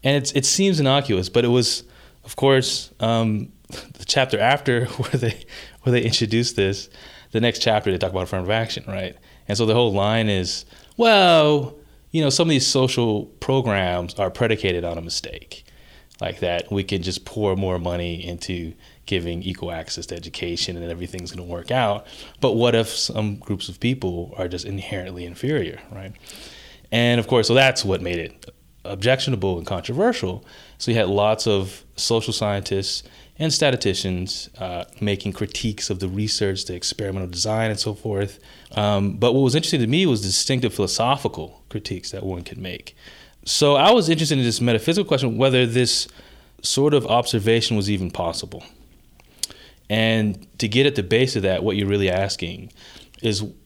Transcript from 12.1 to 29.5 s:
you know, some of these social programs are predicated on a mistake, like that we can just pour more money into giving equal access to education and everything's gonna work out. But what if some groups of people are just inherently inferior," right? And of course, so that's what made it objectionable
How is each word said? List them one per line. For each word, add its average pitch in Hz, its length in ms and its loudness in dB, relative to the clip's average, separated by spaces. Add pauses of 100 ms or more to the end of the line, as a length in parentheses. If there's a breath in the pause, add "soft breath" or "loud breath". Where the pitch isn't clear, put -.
you 160 100 2
know, 143 80 4
some 165 180 2
of - 20 2
these 135 160 4
social 120 600 2
programs 98 880 -2
are 95 160 0
predicated 101 520 0
on 85 140 -4
a 82 40 -8
mistake, - 640 -10 (540 soft breath)
like 92 200 -6
that 87 320 -2
we 101 120 -2
can 95 200 -4
just 90 220 -6
pour 101 300 -2
more 92 220 -2
money 87 480 -6
into 85 480 -8 (320 soft breath)
giving 87 380 -4
equal 92 280 -8
access 82 360 -10
to 90 80 -10
education 87 600 -8
and 85 160 -8
everything's 87 400 -10
gonna 87 160 -12
work 87 240 -8
out. 117 340 0 (360 loud breath)
But 127 120 2
what 117 220 4
if 113 140 2
some 107 480 -4
groups - 320 -8
of 90 100 -14
people 92 580 -4
are 92 100 -4
just 87 180 -8
inherently 92 600 -8
inferior," 98 540 -4 (120)
right? 98 220 -14 (760 loud breath)
And 120 280 4
of 113 80 -2
course, 117 200 4
so 117 60 4
that's 131 300 4
what 95 180 0
made 87 180 -4
it - 260 -12 (400)
objectionable 98 720 0